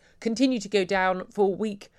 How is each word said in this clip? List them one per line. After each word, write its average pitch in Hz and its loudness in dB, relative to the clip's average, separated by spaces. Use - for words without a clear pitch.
continue 233 0
to 196 -12
go 196 2
down 185 0
for 202 2
week 202 -6